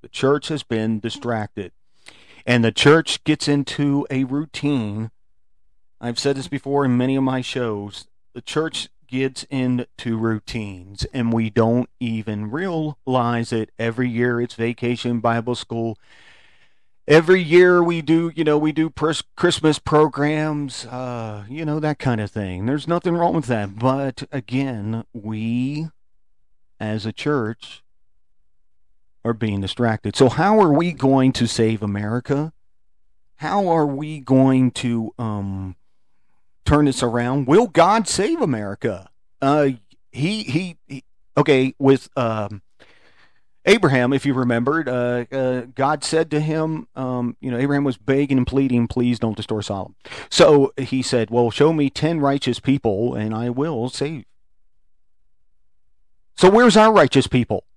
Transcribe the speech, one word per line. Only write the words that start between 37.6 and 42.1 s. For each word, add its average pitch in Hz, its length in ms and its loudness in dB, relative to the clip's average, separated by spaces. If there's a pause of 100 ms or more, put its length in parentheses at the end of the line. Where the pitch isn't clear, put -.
God 185 400 2
save 311 340 -2
America? 107 680 -4 (320)
Uh, 139 300 2 (420)
he, 185 300 -2
he, 165 340 -4 (100)
he, 139 160 -14 (320)
okay, 135 420 2
with, 135 380 4